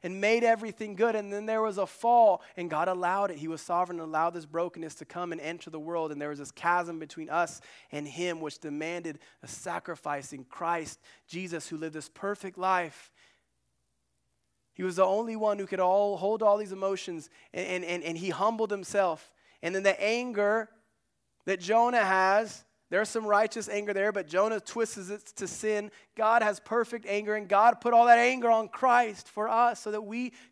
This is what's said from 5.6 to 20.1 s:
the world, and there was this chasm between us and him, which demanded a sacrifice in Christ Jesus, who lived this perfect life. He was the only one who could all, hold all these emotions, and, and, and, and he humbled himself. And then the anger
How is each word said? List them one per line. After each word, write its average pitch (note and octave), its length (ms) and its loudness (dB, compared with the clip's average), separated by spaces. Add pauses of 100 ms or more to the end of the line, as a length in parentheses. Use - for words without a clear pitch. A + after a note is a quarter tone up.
the D#3+ 80 -12
world, D#3+ 320 -4
and D3 100 -8
there D3 80 -6
was D3 80 -8
this C#3+ 140 -14
chasm E3+ 480 0
between D#3 320 -12
us E3 300 -2 (300)
and D3 160 -8
him, E3 320 -6
which D3+ 200 -10
demanded D#3 580 -8 (240)
a B2+ 60 -20
sacrifice D#3 840 -8
in C3+ 100 -14
Christ E3 560 -6 (280)
Jesus, E3+ 400 -8
who D#3+ 100 -10
lived D#3 180 -8
this D3+ 140 -12
perfect G3 500 -8
life. F3+ 520 -2 (1600)
He F3+ 80 -8
was F3+ 140 -4
the F#3+ 60 8
only A3 320 0
one G#3+ 220 0
who G3 80 -6
could F#3 140 -6
all, G3 380 2
hold G#3 260 -2
all G#3 140 6
these G#3 140 -6
emotions, F#3+ 600 -6 (240)
and, F3+ 100 -6
and, F3+ 200 -4
and, F3 180 -4
and E3 160 -6
he F#3 100 -4
humbled G#3+ 400 0
himself. F#3+ 640 -2 (280)
And F3 140 -4
then F#3+ 80 -2
the G3 180 4
anger A3 680 0 (720)